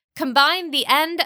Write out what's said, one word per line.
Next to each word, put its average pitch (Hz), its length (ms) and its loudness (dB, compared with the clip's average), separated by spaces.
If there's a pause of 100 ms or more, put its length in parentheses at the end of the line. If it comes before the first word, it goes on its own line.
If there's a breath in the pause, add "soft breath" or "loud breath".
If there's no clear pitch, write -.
(160)
Combine 302 560 0
the 277 160 -2
end 320 380 0